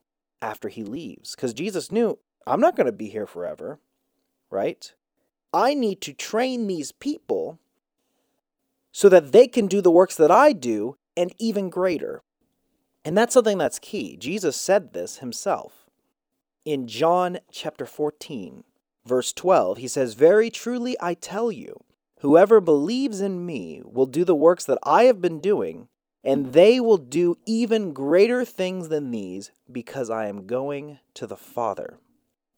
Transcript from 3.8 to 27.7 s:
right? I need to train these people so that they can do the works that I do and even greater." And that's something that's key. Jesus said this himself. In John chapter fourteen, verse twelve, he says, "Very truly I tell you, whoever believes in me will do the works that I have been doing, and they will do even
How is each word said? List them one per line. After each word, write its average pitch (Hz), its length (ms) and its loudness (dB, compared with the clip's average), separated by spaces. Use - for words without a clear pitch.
right? - 440 -6
I 226 200 2
need 220 280 -2
to 143 120 -12
train 240 540 -4
these 165 240 -6
people 139 680 -6
so - 180 2
that 160 220 6
they 247 160 8
can 226 200 -2
do 196 120 0
the 175 120 6
works 180 260 4
that 156 140 6
I 269 220 6
do 120 440 -4
and 180 220 -2
even 202 320 -4
greater." 180 520 -4
And 165 120 -2
that's 233 160 2
something 214 240 2
that's - 220 -4
key. - 380 -10
Jesus 175 400 -6
said 185 360 -2
this 87 240 -10
himself. - 720 -8
In 139 240 -6
John 175 520 0
chapter - 340 -12
fourteen, 117 800 -10
verse 123 280 -2
twelve, 120 460 2
he 127 80 -12
says, 123 260 -4
"Very 190 360 4
truly 247 520 -8
I 175 120 -4
tell 220 380 -6
you, - 320 -16
whoever 196 420 6
believes 190 580 0
in 185 260 -6
me 92 380 -12
will 131 220 -2
do 139 180 -2
the 175 120 4
works 165 300 4
that 131 180 0
I 175 200 4
have 247 160 4
been 165 220 -4
doing, 110 480 -4
and 135 300 -2
they 208 260 6
will 226 180 4
do 165 480 -2
even 220 460 -2